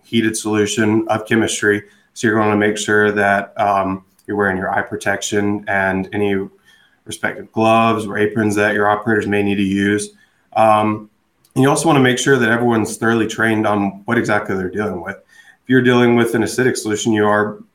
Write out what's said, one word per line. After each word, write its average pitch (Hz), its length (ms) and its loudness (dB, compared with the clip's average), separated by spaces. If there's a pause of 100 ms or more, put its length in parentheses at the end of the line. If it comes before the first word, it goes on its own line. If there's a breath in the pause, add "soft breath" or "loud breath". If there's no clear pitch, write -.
heated 110 320 0
solution 107 760 0
of 110 180 -2
chemistry, 104 560 0 (300 soft breath)
so - 140 -2
you're 107 100 2
gonna 107 180 2
make 104 220 0
sure 104 340 0
that, 101 480 0
um, 98 460 -2 (220)
you're 101 100 -6
wearing 98 180 0
your 95 180 -4
eye 104 80 -2
protection 101 840 -4
and 95 460 -2
any 101 220 0 (720 soft breath)
respective 107 460 -8
gloves 113 540 2
or 101 120 -8
aprons 104 380 0
that 104 200 2
your 104 140 2
operators 104 380 0
may 101 160 0
need 101 120 0
to 101 80 0
use. 101 480 0 (420 soft breath)
Um, 107 560 2 (460)
and 131 80 2
you 139 60 4
also 151 180 0
wanna 147 120 4
make 123 180 2
sure 139 200 2
that 117 120 2
everyone's 117 460 0
thoroughly 113 320 0
trained 110 400 0
on 101 380 -2
what 117 120 -2
exactly 104 380 -2
they're 92 140 -4
dealing 95 320 -6
with. 92 160 -12
If - 520 -18
you're 127 120 4
dealing 123 340 4
with 117 180 2
an 113 100 2
acidic 120 340 0
solution, 107 340 -4
you 107 140 2
are 104 360 0 (140)